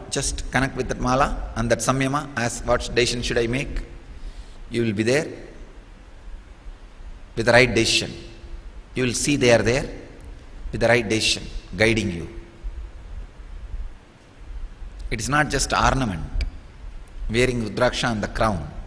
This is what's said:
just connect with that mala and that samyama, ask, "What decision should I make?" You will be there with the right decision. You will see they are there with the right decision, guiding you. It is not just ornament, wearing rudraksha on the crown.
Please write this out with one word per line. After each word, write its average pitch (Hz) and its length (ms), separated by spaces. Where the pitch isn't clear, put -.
just - 400
connect 127 240
with 127 140
that 123 120
mala 127 540
and 117 160
that 113 100
samyama, 135 560
ask, 117 300
"What 120 140
decision 120 280
should 117 160
I 120 80
make?" 127 360
You 117 120
will 113 120
be 101 80
there 131 260
with 113 100
the - 60
right 120 200
decision. 110 400
You 127 100
will 123 100
see 147 220
they 120 160
are 113 100
there 123 260
with 107 80
the 113 80
right 117 180
decision, 107 400
guiding 110 340
you. 82 160
It 123 100
is 113 80
not 147 200
just 139 240
ornament, 107 720
wearing 120 400
rudraksha 123 400
on 110 120
the 98 80
crown. 95 400